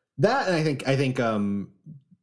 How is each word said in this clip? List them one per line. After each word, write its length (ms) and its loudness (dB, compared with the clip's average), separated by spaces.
That, 300 2
and 80 2
I 80 2
think, 240 -2
I 80 2
think, 240 0
um, 500 0